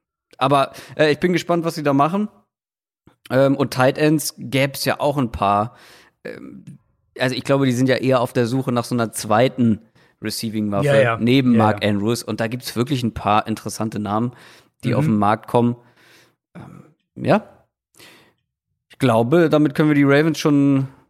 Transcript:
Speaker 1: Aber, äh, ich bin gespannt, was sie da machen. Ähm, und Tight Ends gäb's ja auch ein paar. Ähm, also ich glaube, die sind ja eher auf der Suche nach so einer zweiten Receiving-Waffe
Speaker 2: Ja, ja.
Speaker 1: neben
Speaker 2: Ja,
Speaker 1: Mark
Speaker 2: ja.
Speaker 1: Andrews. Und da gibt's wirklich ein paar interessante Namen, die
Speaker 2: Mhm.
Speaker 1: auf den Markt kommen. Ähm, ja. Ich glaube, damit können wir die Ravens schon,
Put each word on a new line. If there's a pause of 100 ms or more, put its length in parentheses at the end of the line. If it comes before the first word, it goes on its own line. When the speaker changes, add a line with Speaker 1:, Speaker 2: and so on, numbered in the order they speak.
(360)
Speaker 1:
Aber, (240)
äh,
ich
bin
gespannt,
was
sie
da
machen. (1000)
Ähm,
und
Tight
Ends
gäb's
ja
auch
ein
paar. (480)
Ähm, (540)
also
ich
glaube,
die
sind
ja
eher
auf
der
Suche
nach
so
einer
zweiten (400)
Receiving-Waffe
Speaker 2:
Ja,
ja.
Speaker 1:
neben
Speaker 2:
Ja,
Speaker 1:
Mark
Speaker 2:
ja.
Speaker 1:
Andrews.
Und
da
gibt's
wirklich
ein
paar
interessante
Namen, (500)
die
Speaker 2:
Mhm.
Speaker 1:
auf
den
Markt
kommen. (760)
Ähm, (320)
ja. (1400)
Ich
glaube,
damit
können
wir
die
Ravens
schon, (220)